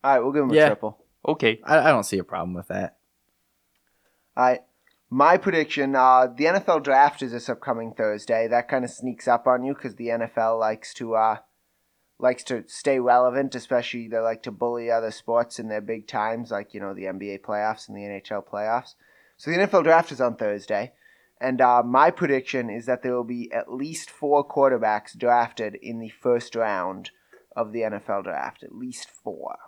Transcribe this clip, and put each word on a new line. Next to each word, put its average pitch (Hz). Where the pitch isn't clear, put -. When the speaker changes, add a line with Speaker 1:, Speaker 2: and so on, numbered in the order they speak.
Speaker 1:
All 139
right, 123
we'll 135
give 147
him 127
a 151
Speaker 2:
Yeah. 151
Speaker 1:
triple. 107
Speaker 3:
Okay. 117
Speaker 2:
I, 151
I 156
don't 113
see 98
a 90
problem 90
with 87
that. 95
Speaker 1:
All 123
right. 127
My 143
prediction, 151
uh, 127
the 143
N 175
F 196
L 165
draft 143
is 123
this 120
upcoming 113
Thursday. 113
That 120
kinda 127
sneaks -
up 120
on 127
you 139
'cause 123
the 117
N 117
F 113
L 113
likes 110
to, 113
uh, 110
likes 127
to 120
stay 139
relevant, 123
especially 120
they 113
like 113
to 123
bully 120
other 113
sports 117
in 113
their 107
big 110
times, 117
like, 101
you 101
know, 98
the 95
N 92
B 101
A 98
playoffs 107
and 104
the 101
N 101
H 98
L 101
playoffs. 110
So -
the 170
N 185
F 202
L 175
draft 165
is 123
on 120
Thursday, 104
and, 127
uh, 123
my 131
prediction 135
is 110
that 127
there 127
will 123
be 120
at -
least 143
four 147
quarterbacks 113
drafted 117
in 113
the 113
first -
round 95
of 110
the 113
N 107
F 101
L 101
draft. 78
At -
least -
four. -